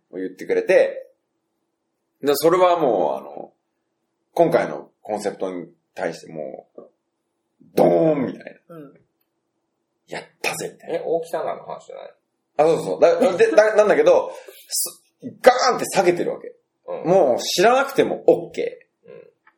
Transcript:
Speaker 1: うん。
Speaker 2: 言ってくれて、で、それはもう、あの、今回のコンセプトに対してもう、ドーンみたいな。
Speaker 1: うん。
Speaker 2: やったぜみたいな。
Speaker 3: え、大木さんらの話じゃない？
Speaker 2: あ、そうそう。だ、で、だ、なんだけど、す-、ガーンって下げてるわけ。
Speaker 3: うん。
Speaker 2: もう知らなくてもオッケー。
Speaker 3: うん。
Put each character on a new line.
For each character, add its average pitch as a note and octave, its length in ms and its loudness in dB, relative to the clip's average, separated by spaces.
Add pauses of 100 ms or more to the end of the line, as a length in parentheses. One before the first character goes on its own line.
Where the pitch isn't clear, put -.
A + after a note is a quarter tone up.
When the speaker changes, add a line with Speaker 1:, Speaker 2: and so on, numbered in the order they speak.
(120)
Speaker 1:
う F2+ 60 -12
ん。 - 20 -8
Speaker 2:
言 F2+ 80 -6
っ - 20 -18
て - 160 -18
く F#2 80 -2
れ F2+ 80 0
て、 - 480 2 (1120)
で、 C#3 120 2
そ D#3+ 160 2
れ F3+ 60 4
は F3+ 220 4
も F#2+ 360 0
う、 C2+ 40 -8
あ - 20 -14
の、 - 320 -16 (800)
今 E3 160 2
回 G2 180 2
の D2 220 -12 (120)
コ G#2+ 120 -8
ン G#2 60 -4
セ G2+ 100 -4
プ - 60 -8
ト F#2+ 140 -6
に E2+ 180 -10 (260)
対 F2 200 -6
し - 120 -20
て D#2 60 -20
も D2+ 340 -12 (100)
う、 - 60 -20 (920)
ド - 100 4
ー E3+ 300 2
ン C3 120 -4
み - 80 -8
た - 60 -20
い - 280 -20
な。 E3+ 80 -20
Speaker 1:
う - 20 -20
ん。 C#3 160 -20 (1120)
Speaker 2:
や - 120 -12
っ - 40 -16 (160)
た - 160 -6
ぜ - 160 -10
み - 60 -20
た - 100 -20
い C#3+ 40 -8
な。 E3 40 -4
Speaker 3:
え、 - 80 -8
大 E3 160 -2
木 - 80 -12
さ D#3 140 -6
ん C3 40 -8
ら - 80 -6
の - 100 -16
話 - 220 -16
じ - 60 -20
ゃ G1+ 40 -18
な G1+ 100 -18
い？ - 80 -20 (440)
Speaker 2:
あ、 D3+ 60 4
そ E3 100 2
う - 100 -4
そ F#2+ 120 -4
う。 - 40 -4
だ、 B3 360 4
で、 A3+ 140 4
だ、 G#3+ 260 4
な G#3 80 6
ん G#3 40 0
だ E3 80 4
け D3 80 4
ど、 D#3+ 280 4 (360)
す-、 - 340 -6 (380)
ガ B3 120 6 (180)
ー A3+ 40 0
ン - 20 -6
っ - 20 -6
て - 80 -6
下 - 160 0
げ F3 100 2
て G2+ 120 -2
る B1+ 80 -4
わ C2 80 -10
け。 - 140 -18 (320)
Speaker 3:
う - 180 -10
ん。 D3+ 40 -4
Speaker 2:
も D#3 280 4
う - 20 -2
知 - 240 -4
ら A#3+ 120 4
な C4+ 120 2
く - 60 -12
て C#3 120 2
も F#2+ 220 -6
オ F2 220 2
ッ - 20 -20
ケ - 380 -10 (180)
ー。 - 20 -20
Speaker 3:
う - 20 -20
ん。 - 200 -20 (280)